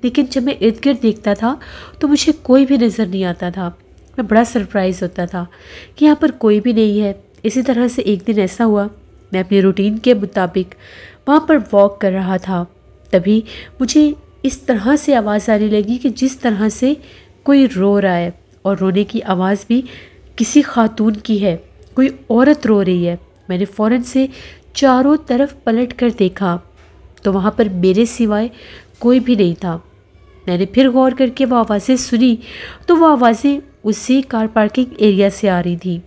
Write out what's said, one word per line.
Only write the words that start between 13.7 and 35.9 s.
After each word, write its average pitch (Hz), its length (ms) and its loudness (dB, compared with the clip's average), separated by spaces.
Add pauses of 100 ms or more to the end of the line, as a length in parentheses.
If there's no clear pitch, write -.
मुझे 294 320 2 (320)
इस - 220 -6
तरह 240 280 0
से 294 180 0
आवाज़ 208 380 -2
आने 214 180 0
लगी 214 280 -2
कि 254 140 -2
जिस 262 300 -4
तरह 214 280 0
से 262 260 -2 (500)
कोई 277 220 4
रो 196 320 0
रहा 190 140 0
है, 175 200 -2 (320)
और 196 120 -2
रोने 190 260 0
की 214 180 -6
आवाज़ 190 480 -2
भी 247 140 0 (540)
किसी 285 240 2
खातून 220 540 0
की 214 220 -4
है, 190 180 0 (400)
कोई 262 180 2 (180)
औरत 285 340 4
रो 208 160 2
रही 180 240 0
है। 170 120 -4 (320)
मैंने 185 160 -2
फ़ौरन 220 380 -2
से 262 240 -2 (480)
चारों 262 420 4 (100)
तरफ 269 380 -2
पलट 240 280 -2
कर 240 200 -2
देखा, 185 420 -2 (680)
तो 196 80 0
वहाँ 196 260 0
पर 220 120 0
मेरे 190 360 2
सिवाय 226 440 -2 (500)
कोई 247 200 4
भी 247 160 0
नहीं 175 200 2
था। 170 260 -8 (680)
मैंने 180 180 0
फिर 254 240 2
गौर 262 240 2
करके 262 320 -2
वो 247 100 0
आवाज़ें 220 420 0
सुनी, 240 400 0 (500)
तो 349 80 4
वो 330 120 4
आवाज़ें 277 540 2 (220)
उसी 247 380 0
कार 226 260 -4
पार्किंग 220 400 0 (120)
एरिया 202 300 4
से 202 180 -4
आ 180 120 0
रही 175 180 -4
थी। 175 300 -6